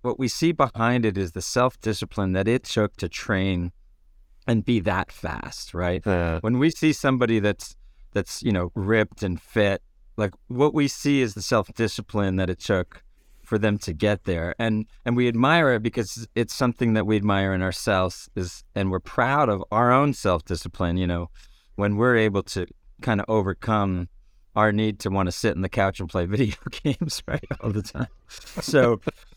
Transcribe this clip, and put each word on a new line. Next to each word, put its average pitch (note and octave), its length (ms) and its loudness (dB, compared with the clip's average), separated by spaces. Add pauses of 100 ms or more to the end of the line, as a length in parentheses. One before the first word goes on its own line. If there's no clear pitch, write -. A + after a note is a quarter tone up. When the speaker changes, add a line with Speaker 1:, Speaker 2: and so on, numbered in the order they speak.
Speaker 1:
What B2 180 -4
we C3 80 -2
see E3 240 0
behind B2 540 0
it G2 120 0
is F#2 140 -2
the F#2 100 -8
self-discipline G#2+ 920 -2
that F#2+ 160 0
it B2 160 2
took - 320 0
to F#2 100 -4
train F#2+ 640 -2 (760)
and A2+ 180 2
be A#2 140 2
that F#2 320 -2
fast, - 640 -10
right? F2+ 320 -2
Speaker 2:
Yeah. E2+ 360 0
Speaker 1:
When A#2 160 0
we D3+ 140 4
see D#3 220 0
somebody B2 460 2
that's, G2+ 360 -2 (380)
that's, - 280 -4
you A#2+ 100 0
know, F2+ 240 0
ripped G#2+ 460 0
and F2+ 180 -2
fit, G2+ 420 0 (360)
like, G#2 160 -2 (140)
what B2+ 260 2
we C#3+ 140 2
see C#3+ 340 0
is A2 140 -2
the G#2 80 -8
self-discipline G#2 960 0
that F#2 120 0
it F2+ 100 -6
took - 440 -2 (400)
for - 160 -2
them G#2 200 2
to - 140 -6
get G#2 300 0
there. E2+ 340 -2
And, A2 300 0 (180)
and A#2+ 100 0
we B2 120 4
admire C3+ 460 4
it A2 100 0
because A#2 520 -4
it's A2+ 200 0
something A#2+ 380 2
that G#2+ 120 2
we G#2+ 120 2
admire G2 360 0
in F#2 80 0
ourselves F#2 760 -2
is, F2+ 280 -8 (120)
and F#2+ 160 -2
we're F#2 80 -2
proud C3+ 500 0
of G2 220 -2
our A#2+ 200 4
own C#3 220 4
self-discipline, F2 840 -2
you F#2 100 0
know, F2 220 -4 (460)
when G2+ 200 0
we're A#2+ 220 4
able G2+ 260 2
to F2+ 220 -6 (360)
kinda G#2+ 260 0
overcome G2 840 0 (460)
our G#2+ 160 4
need G#2+ 280 0
to G#2+ 100 -4
wanna F#2+ 220 0
sit G#2+ 240 -2
on F#2 60 -2
the F#2+ 80 -2
couch G2 300 0
and F2+ 100 -8
play F2 160 -2
<laughs> G2 120 -2
video B2 180 0 (280)
games, D3+ 440 -4
right, - 180 -4 (160)
all A2+ 100 -2
the G2+ 120 -2
time. - 240 -8 (540)
So, B2+ 400 2 (360)